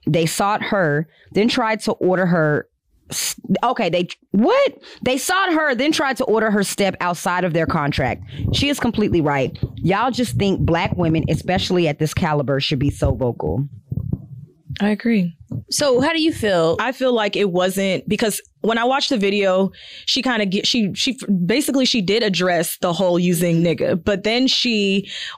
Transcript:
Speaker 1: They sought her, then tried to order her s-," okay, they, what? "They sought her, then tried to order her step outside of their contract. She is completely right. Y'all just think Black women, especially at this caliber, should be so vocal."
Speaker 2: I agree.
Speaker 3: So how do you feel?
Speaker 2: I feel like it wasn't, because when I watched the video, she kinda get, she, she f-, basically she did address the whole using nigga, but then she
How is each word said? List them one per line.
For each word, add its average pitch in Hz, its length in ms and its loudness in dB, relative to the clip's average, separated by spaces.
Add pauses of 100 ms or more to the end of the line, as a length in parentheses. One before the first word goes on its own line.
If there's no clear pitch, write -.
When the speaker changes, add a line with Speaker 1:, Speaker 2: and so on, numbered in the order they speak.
Speaker 1:
They 165 220 2
sought 208 340 0
her, 160 460 0 (240)
then 208 160 4
tried 220 340 0
to 220 120 -2
order 185 340 2
her 156 400 2 (420)
s-," - 260 -6 (280)
okay, 233 260 0
they, 175 180 0 (240)
what? 440 420 2 (300)
"They 262 140 0
sought 370 360 0
her, 302 220 2
then 277 180 2
tried 277 240 -2
to - 80 -2
order 220 260 2
her 202 120 2
step 185 360 0
outside 180 460 -2
of 165 80 0
their 165 140 2
contract. 143 560 0 (300)
She 277 140 0
is 285 140 0
completely 208 400 0
right. 139 360 0 (200)
Y'all 208 340 0
just 240 260 -2
think 196 240 2
Black 165 360 0
women, 160 320 2
especially 180 580 0
at 147 120 -2
this 156 140 -2
caliber, 147 460 0
should 135 200 -2
be 139 100 0
so 127 260 0
vocal." 113 500 -2 (1120)
Speaker 2:
I 202 100 0
agree. 208 460 0 (360)
Speaker 3:
So 262 300 2
how 320 120 2
do 330 80 0
you 320 100 2
feel? 175 480 2
Speaker 2:
I 240 120 -2
feel 254 220 0
like 208 220 0
it 202 160 0
wasn't, 185 560 0
because 208 320 0 (220)
when 226 160 2
I 233 60 0
watched 269 260 0
the 269 80 0
video, 196 540 2 (340)
she - 160 -2
kinda 220 240 0
get, 190 220 -2
she, 208 260 0
she - 260 -2
f-, - 80 -12 (200)
basically 262 380 2
she 240 160 0
did 196 200 0
address 180 600 0
the 175 120 0
whole 175 240 2
using 175 460 2
nigga, 165 400 0
but 202 200 0
then 240 220 2
she 202 640 0 (280)